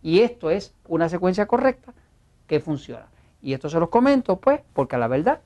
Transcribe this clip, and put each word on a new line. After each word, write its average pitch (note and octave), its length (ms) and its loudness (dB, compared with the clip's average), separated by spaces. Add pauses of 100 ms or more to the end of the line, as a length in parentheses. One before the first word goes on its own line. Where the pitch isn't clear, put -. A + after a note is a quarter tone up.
Y E3 200 2
esto A#3+ 280 -2
es F#3+ 240 -4 (140)
una E3 200 0
secuencia F3+ 380 -2
correcta B3+ 480 -2 (540)
que D3+ 120 0
funciona. C#3 480 -8 (360)
Y C3+ 100 -4
esto C#3 160 -8
se E3 100 0
los E3+ 100 0
comento, B3 480 2
pues, C#4+ 240 0 (120)
porque C3+ 240 -2
la A#2 100 0
verdad D#3+ 380 0